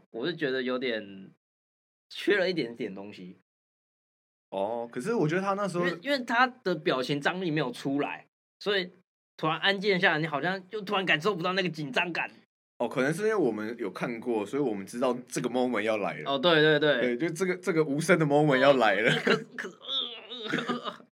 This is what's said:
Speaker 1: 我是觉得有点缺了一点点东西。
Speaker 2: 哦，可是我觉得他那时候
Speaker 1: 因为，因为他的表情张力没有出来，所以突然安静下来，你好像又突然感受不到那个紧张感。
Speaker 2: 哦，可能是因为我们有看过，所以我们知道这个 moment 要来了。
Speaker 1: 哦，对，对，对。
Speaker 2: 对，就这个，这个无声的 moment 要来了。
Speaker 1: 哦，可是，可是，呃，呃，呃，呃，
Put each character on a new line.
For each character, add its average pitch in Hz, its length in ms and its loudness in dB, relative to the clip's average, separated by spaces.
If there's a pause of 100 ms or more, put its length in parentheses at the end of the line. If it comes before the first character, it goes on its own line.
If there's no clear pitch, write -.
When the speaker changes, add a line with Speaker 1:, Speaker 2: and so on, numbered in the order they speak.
(120)
Speaker 1:
我 117 160 -6
是 175 80 -6
觉 156 160 -2
得 131 100 -2
有 127 160 -2
点 101 540 -6 (800)
缺 - 280 0
了 185 120 2
一 - 20 -2
点 120 240 -4
点 104 180 -6
东 98 200 -12
西。 92 240 -18 (1120)
Speaker 2:
哦， 117 420 -2
可 127 80 -6
是 190 140 -2
我 190 120 2
觉 160 120 0
得 190 40 0
他 196 120 0
那 202 120 -2
时 175 120 -4
候 175 80 0
Speaker 1:
因 175 80 0
为， 165 80 -10
因 262 100 -4
为 277 80 0
他 240 260 2
的 190 300 -2
表 147 260 0
情 143 200 -2
张 180 180 0
力 185 100 -2
没 151 120 2
有 127 100 -2
出 139 300 -2
来， 85 260 -6 (320)
所 202 180 0
以 180 140 -2 (460)
突 160 100 -2
然 160 120 0
安 196 200 2
静 190 200 2
下 175 140 4
来， 151 60 0
你 160 60 0
好 151 160 -2
像 185 280 -4
又 214 120 -8
突 208 140 -4
然 190 100 0
感 160 140 2
受 196 160 0
不 165 80 -6
到 185 100 0
那 190 80 0
个 185 80 0
紧 147 220 -6
张 175 220 0
感。 143 180 -4 (460)
Speaker 2:
哦， 120 100 0
可 127 140 -2
能 143 120 2
是 180 100 -4
因 214 40 2
为 220 80 2
我 147 160 2
们 107 260 -6
有 104 140 -4
看 120 280 -6
过， 107 260 -2
所 131 120 -6
以 147 40 0
我 123 120 0
们 98 120 -6
知 120 140 -12
道 127 160 2 (120)
这 156 140 -6
个 120 80 -2
moment 123 320 0
要 110 160 0
来 82 220 -4
了。 76 120 -6
Speaker 1:
哦， 139 80 -2
对， 165 220 6
对， 151 180 6
对。 123 380 2
Speaker 2:
对， 160 120 -2
就 160 60 -6
这 185 100 -2
个， 180 120 -2
这 180 160 -2
个 160 100 4
无 147 160 0
声 180 180 4
的 160 80 2
moment 143 320 4
要 139 160 8
来 107 280 6
了。 127 100 6
Speaker 1:
哦， - 120 0
可 - 100 4
是， - 100 0 (120)
可 - 140 -8
是， - 80 -18
呃， 233 800 -8
呃， 233 60 -4 (100)
呃， 226 160 -6
呃， - 160 -16 (120)